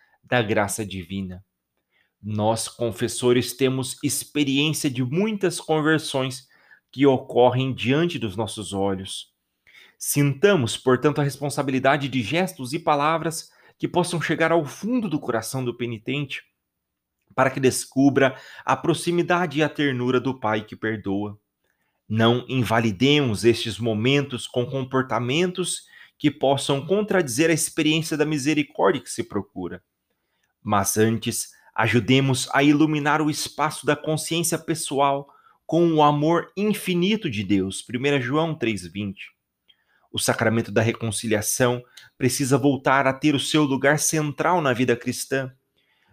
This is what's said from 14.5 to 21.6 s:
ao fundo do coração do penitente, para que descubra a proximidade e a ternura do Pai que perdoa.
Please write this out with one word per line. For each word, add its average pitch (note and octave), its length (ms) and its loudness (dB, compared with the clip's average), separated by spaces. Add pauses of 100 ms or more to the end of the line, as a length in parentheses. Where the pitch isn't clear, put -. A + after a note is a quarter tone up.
ao E3 140 2
fundo A3 440 -4
do D3+ 120 -2
coração A#2+ 440 -4
do A#2+ 120 -4
penitente, B2 680 -6 (920)
para C3 140 4
que C#3 120 -6
descubra C3+ 760 4 (280)
a C3 120 2
proximidade E3+ 840 0
e - 20 4
a D3+ 60 2
ternura B2+ 500 0
do B2+ 200 -2
Pai G#2+ 260 -2
que - 100 -18
perdoa. G#2 640 -4 (720)